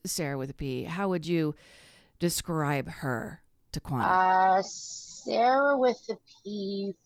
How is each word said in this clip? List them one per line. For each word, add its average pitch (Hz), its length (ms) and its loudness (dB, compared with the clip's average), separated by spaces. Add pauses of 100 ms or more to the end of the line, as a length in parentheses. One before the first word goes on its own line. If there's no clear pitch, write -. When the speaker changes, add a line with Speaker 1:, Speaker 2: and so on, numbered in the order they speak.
Speaker 1:
Sarah 143 340 -4
with 135 120 -6
a - 40 -12
P, 131 300 -6
how 190 260 -4
would 170 160 -2
you 160 280 2 (640)
describe 160 720 -2
her 127 540 -6 (300)
to - 80 -6
Kwani? 131 240 -2
Speaker 2:
Uh, 185 580 4
Sarah - 1120 0
with 247 320 2
a 214 80 -4 (260)
P, 196 520 -4 (120)